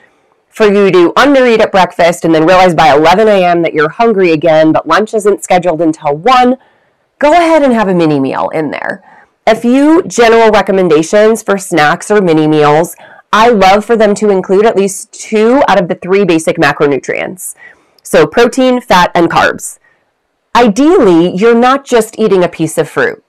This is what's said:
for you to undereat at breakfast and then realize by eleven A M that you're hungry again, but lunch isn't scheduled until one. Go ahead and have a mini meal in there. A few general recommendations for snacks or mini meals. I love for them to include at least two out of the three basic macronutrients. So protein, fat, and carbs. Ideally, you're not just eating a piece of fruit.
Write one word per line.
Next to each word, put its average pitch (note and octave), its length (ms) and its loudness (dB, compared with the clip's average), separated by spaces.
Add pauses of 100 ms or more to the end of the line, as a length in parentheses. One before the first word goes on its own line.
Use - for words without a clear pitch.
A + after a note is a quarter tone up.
(480)
for - 180 -2
you G3 240 2
to F3 220 2
undereat B3+ 480 2
at - 120 -2
breakfast F3 520 0
and E3 100 0
then D#3 120 2
realize F#3 280 2
by D#3 200 2
eleven F3 320 2
A G3+ 160 2
M F3 200 0
that D#3 100 -4
you're D3+ 160 -2
hungry F#3+ 440 0
again, D#3+ 400 2
but D3 140 -2
lunch F#3+ 280 -2
isn't G3+ 280 -2
scheduled F3 380 -2
until D#3 340 -4
one. B3 440 0 (600)
Go D4 140 0
ahead E4 300 2
and C4 100 2
have G#3+ 160 -2
a F#3+ 60 0
mini D#3 260 0
meal C3 300 -4
in D3+ 200 -6
there. - 320 -10 (440)
A A3 100 2
few C#4 460 0
general A3+ 480 2
recommendations G3 920 0
for G3+ 140 -4
snacks E3 540 -2
or G#3 100 2
mini D#3+ 260 0
meals. D3+ 500 0 (360)
I A3+ 180 2
love G3+ 340 2
for A#3 120 -2
them G#3 200 2
to G#3 140 -2
include G3 360 0
at G3 100 -2
least G3 360 -4
two A3 560 0
out G3 120 0
of E3+ 80 -4
the F#3 60 -4
three G3 300 -2
basic E3 320 -2
macronutrients. D3 960 -4 (480)
So D#3+ 240 0
protein, B3 540 0
fat, F3+ 340 0
and E3+ 160 0
carbs. - 480 -6 (800)
Ideally, A3+ 800 2
you're A#3 180 2
not B3+ 300 0
just - 340 -2
eating G3 240 0
a E3+ 60 0
piece D#3+ 280 -8
of D3+ 120 -4
fruit. A2 400 -4